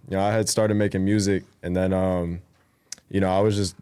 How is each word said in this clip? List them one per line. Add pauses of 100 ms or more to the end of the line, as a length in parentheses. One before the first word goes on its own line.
you
know,
I
had
started
making
music, (180)
and
then,
um, (720)
you
know,
I
was
just